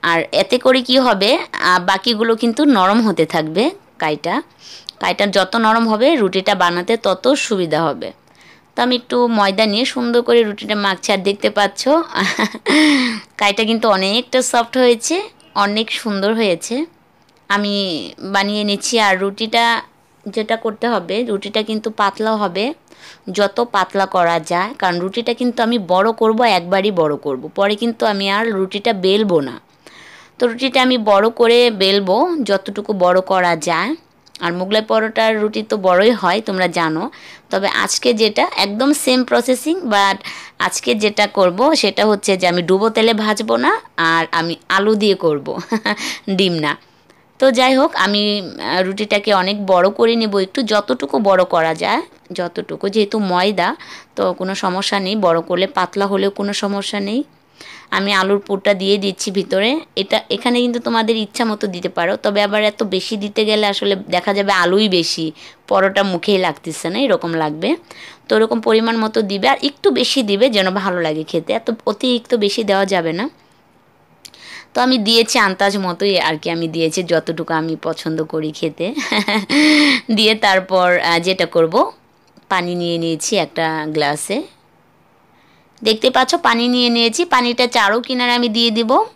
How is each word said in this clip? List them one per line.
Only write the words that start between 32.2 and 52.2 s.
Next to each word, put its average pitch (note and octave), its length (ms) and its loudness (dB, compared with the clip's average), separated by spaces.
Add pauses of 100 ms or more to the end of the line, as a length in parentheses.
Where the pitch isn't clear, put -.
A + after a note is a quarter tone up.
যতটুকু G3+ 500 -2
বড় F3+ 280 2
করা F3+ 340 2
যায়। F3 400 -2 (440)
আর E3+ 140 -4
মোগলাই F#3+ 280 0
পরোটার A3 600 0
রুটি G#3+ 220 -4
তো G#3+ 140 -4
বড়ই F#3 340 4
হয়, F#3+ 300 0
তোমরা F#3 260 -2
জানো। E3+ 440 -2 (380)
তবে G3 180 -2
আজকে - 460 0
যেটা A3 440 2
একদম G#3+ 360 0
সেম B3+ 300 0
প্রসেসিং, B3+ 580 0
but G3+ 360 2 (420)
আজকে F#3 360 -2
যেটা G#3 320 0
করব, G3 480 2
সেটা G3 300 2
হচ্ছে G#3 320 2
যে F3+ 100 2
আমি F3 140 2
ডুবো F#3+ 280 2
তেলে A3 240 2
ভাজবো G#3+ 440 0
না, E4+ 240 0 (160)
আর E3 340 2
আমি E3 240 -2 (140)
আলু G3+ 260 2
দিয়ে G3+ 200 2
করব, D3+ 460 -2 (280)
<laughs> - 400 -6
ডিম F#3+ 240 0
না। D3+ 240 -2 (600)
তো C4+ 120 6
যাই B3+ 240 4
হোক, C#4+ 200 4
আমি, G#3 460 0
আহ, D#3+ 400 -4
রুটিটাকে G#3 520 0
অনেক G3 320 0
বড় F#3 240 4
করে A#3 260 2
নেব A3 200 -2
একটু, F#3+ 260 -2
যতটুকু A#3+ 580 -2
বড় F#3+ 260 4
করা D#3+ 300 0
যায়, G3+ 260 -2 (320)